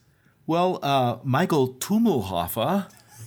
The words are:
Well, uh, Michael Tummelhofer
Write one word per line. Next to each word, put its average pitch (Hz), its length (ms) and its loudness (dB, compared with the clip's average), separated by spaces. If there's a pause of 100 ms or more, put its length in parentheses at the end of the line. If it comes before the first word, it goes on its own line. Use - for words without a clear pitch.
(480)
Well, 175 340 0
uh, 131 420 0
Michael 139 520 2
Tummelhofer 139 1120 0 (380)